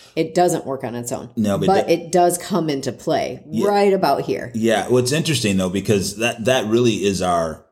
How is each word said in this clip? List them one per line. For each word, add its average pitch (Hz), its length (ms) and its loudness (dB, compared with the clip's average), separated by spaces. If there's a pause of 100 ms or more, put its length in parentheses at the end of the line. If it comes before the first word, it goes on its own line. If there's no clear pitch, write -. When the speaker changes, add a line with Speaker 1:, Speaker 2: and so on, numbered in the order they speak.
(160)
Speaker 1:
It 156 180 -2
doesn't 175 320 2
work 135 180 -6
on 117 120 -8
its 120 160 -8
own. 107 240 -8
Speaker 2:
No, 101 220 0
but 95 100 0
Speaker 1:
But 107 220 2
Speaker 2:
it 165 100 4
Speaker 1:
it 165 120 -10
does 175 260 4
come 165 320 -2
into 135 220 -4
play 127 580 -4
Speaker 2:
Yeah. 196 180 0
Speaker 1:
right 202 260 4
about 175 280 2
here. 120 340 -4
Speaker 2:
Yeah. 110 340 2
Well, 123 100 4
it's 123 120 0
interesting 123 460 0
though, 92 120 0
because 95 480 0
that, 113 280 -4
that 123 220 2
really 110 380 2
is 95 160 0
our, 85 500 -2